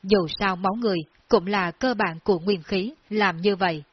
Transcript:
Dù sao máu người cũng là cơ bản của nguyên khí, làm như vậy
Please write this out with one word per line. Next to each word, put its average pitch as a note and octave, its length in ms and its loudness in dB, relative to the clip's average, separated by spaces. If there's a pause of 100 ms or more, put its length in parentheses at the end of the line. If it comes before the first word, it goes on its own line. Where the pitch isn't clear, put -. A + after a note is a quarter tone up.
Dù F#3+ 240 2 (120)
sao F#3+ 180 0
máu F#3 220 -2
người G#3 200 0 (300)
cũng G3+ 180 4
là F#3+ 240 0
cơ B3+ 240 -2
bản F#3 300 -2
của F#3+ 140 2
nguyên F3+ 240 -2
khí, G#3 320 -4 (160)
làm G#3 260 0
như F#3+ 200 0
vậy E3+ 260 0 (100)